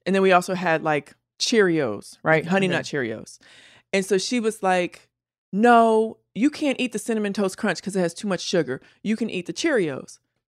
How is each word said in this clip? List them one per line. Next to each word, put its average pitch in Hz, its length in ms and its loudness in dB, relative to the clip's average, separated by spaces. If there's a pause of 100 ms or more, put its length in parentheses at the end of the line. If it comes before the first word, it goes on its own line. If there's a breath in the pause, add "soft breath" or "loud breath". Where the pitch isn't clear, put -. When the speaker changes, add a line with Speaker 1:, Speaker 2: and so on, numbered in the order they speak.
Speaker 1:
and 185 100 0
then 190 80 2
we 190 100 4
also 180 220 2
had, 175 280 0
like, 151 320 -4 (240)
Cheerios, 160 840 0
right? 160 200 2
Speaker 2:
Okay. 165 80 -6
Speaker 1:
Honey 190 180 2
Nut 165 160 -2
Cheerios. 117 540 -6 (540 soft breath)
And 190 120 0
so 202 140 0
she 240 220 -2
was 214 220 -4
like, 185 460 -2 (440)
"No, 226 680 4 (160)
you 233 160 0
can't 294 300 -2
eat 247 120 -4
the 214 60 -6
Cinnamon 208 340 -4
Toast 190 260 -2
Crunch 190 240 -4
'cause 185 120 -8
it 190 60 0
has 170 140 -2
too - 140 -10
much 180 120 -2
sugar. 139 400 -2 (220 soft breath)
You 214 140 -2
can 226 140 -4
eat 175 160 -8
the 165 60 -8
Cheerios." 190 680 -4 (300)